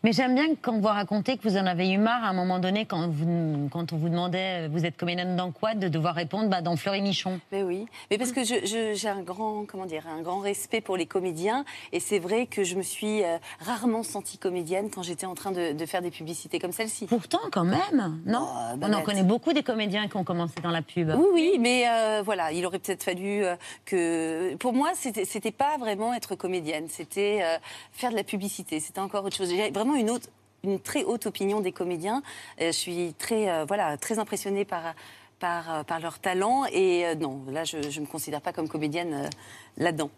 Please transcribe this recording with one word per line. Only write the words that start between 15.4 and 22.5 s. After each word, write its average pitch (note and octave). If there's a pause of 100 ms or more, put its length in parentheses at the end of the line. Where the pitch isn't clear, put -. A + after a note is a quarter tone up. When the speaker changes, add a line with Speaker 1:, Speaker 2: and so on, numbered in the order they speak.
Speaker 2:
de, F3
de D#3
faire F3+
des F3
publicités D#3+
comme F3
celle-ci. A3
Speaker 1:
Pourtant, A#3+ (100)
quand F3+
même, F#3+
non ? A3+
Speaker 2:
Oh, - (140)
Speaker 1:
On B3
en -
Speaker 2:
Babette. G3+
Speaker 1:
connaît G3+
beaucoup A#3
des D4
comédiens G#3+
qui -
ont F#3+
commencé E3+
dans E3+
la E3
pub. D#3+
Speaker 2:
Oui, E4
oui, E4+
mais, B3
euh, A3
voilà, F3+